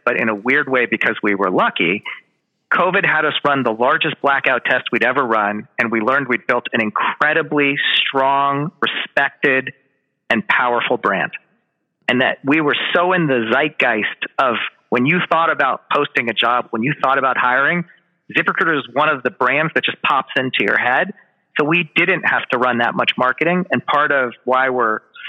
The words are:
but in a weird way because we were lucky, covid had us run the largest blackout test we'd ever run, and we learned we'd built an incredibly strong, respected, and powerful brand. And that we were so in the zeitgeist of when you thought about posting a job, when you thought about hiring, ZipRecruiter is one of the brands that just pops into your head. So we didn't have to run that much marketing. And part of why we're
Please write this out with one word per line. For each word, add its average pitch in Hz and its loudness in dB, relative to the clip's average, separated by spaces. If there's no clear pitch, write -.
but 120 0
in 117 0
a 107 -2
weird 135 0
way 127 2
because 113 -2
we 104 0
were 95 0
lucky, 104 0
covid 185 0
had 156 0
us 143 -2
run 139 2
the 117 0
largest 135 0
blackout 135 0
test 127 0
we'd 113 2
ever 127 2
run, 107 0
and 117 0
we 113 0
learned 131 2
we'd 120 -2
built 123 -2
an 120 0
incredibly 147 0
strong, 139 0
respected, 135 -2
and 110 0
powerful 120 0
brand. 95 -2
And 123 0
that - 0
we 147 2
were 147 0
so 180 2
in 175 0
the 117 0
zeitgeist 127 0
of 123 2
when 123 0
you 175 2
thought 165 2
about 135 -2
posting 143 0
a 110 -4
job, 120 0
when 113 -4
you 139 -2
thought 135 2
about 131 0
hiring, 139 0
ZipRecruiter 165 0
is 127 -2
one 147 2
of 135 -2
the 123 0
brands 143 0
that 127 0
just - -6
pops 135 0
into 131 0
your 113 2
head. 131 0
So 151 2
we 165 0
didn't 175 0
have 131 0
to 127 0
run 123 2
that 117 0
much 120 0
marketing. 156 0
And - 0
part 147 2
of 127 0
why 127 2
we're 113 0